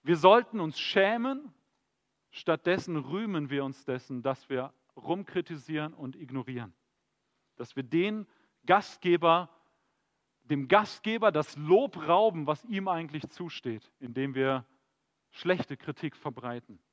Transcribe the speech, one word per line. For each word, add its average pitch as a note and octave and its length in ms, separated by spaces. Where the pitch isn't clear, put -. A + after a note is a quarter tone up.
Wir E3+ 140
sollten G#3 460
uns D#3+ 180
schämen, A#3 720
stattdessen F3 640
rühmen D#3 540
wir C#3 160
uns C3+ 180
dessen, B2+ 400
dass C3+ 260
wir C3+ 240
rumkritisieren D#3+ 1000
und C3+ 220
ignorieren. B2 580
Dass - 180
wir C3+ 80
den F#3+ 420
Gastgeber, F3 840
dem C#3 260
Gastgeber G#3 640
das D3 240
Lob E3+ 500
rauben, F3 400
was D3 180
ihm G3 220
eigentlich E3 420
zusteht, C3+ 680
indem C3 360
wir C3+ 300
schlechte E3+ 440
Kritik - 400
verbreiten. A#2+ 640